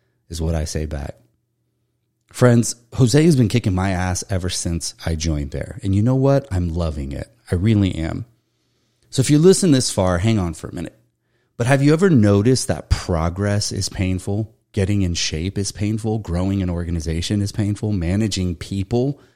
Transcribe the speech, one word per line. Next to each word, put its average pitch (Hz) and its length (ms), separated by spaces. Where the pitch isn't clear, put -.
is 82 140
what 82 120
I 78 100
say 76 220
back. 73 300
Friends, 120 420
Jose 131 300
has 165 120
been 120 120
kicking 110 260
my 95 160
ass 92 380
ever 90 220
since - 440
I 82 80
joined 76 380
there. - 300
And 95 120
you 101 80
know 127 140
what? 135 340
I'm 87 180
loving 76 440
it. - 180
I - 40
really 101 400
am. 82 320
So - 120
if 123 100
you 147 80
listen 185 320
this 123 200
far, 92 280
hang 110 200
on 87 140
for - 160
a - 60
minute. - 240
But 117 100
have 135 160
you 147 120
ever 185 160
noticed 107 580
that - 220
progress 95 800
is 95 160
painful? 101 640
Getting 101 280
in 90 140
shape 82 420
is 101 160
painful. 107 460
Growing 98 440
an 90 60
organization 85 720
is 101 120
painful. 104 400
Managing 92 640
people 120 640